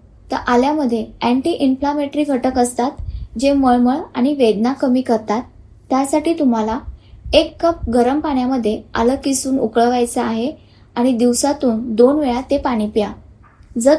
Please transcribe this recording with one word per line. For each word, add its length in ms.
तर 60
आल्यामध्ये 720
अँटी 280
इन्फ्लामेटरी 720
घटक 340
असतात, 320
जे 140
मळमळ 440
आणि 200
वेदना 380
कमी 280
करतात. 420
त्यासाठी 420
तुम्हाला 460
एक 320
कप 240
गरम 300
पाण्यामध्ये 640
आलं 200
किसून 440
उकळवायचं 640
आहे 300
आणि 180
दिवसातून 800
दोन 220
वेळा 240
ते 80
पाणी 280
प्या. 220
जर 200